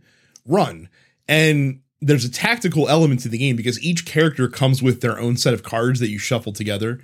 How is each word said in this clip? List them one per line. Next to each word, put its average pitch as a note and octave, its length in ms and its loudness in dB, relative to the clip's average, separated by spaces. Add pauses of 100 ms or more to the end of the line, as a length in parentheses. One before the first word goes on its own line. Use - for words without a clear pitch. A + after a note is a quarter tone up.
(460)
run. A#2 440 -2 (380)
And D3 520 2 (220)
there's C#3 240 2
a A#2+ 60 -6
tactical F3+ 580 0
element D3 320 4
to A#2+ 80 -6
the A2+ 80 -4
game C3 180 0
because A#2 260 -4
each E3+ 240 -4
character D#3 440 0
comes C3+ 340 0
with B2+ 180 2
their A2+ 160 -2
own A#2+ 200 -2
set B2+ 160 0
of G#2+ 100 -4
cards A#2+ 380 -2
that A#2 80 -2
you G#2 100 -8
shuffle A#2 320 -4
together G#2 520 -4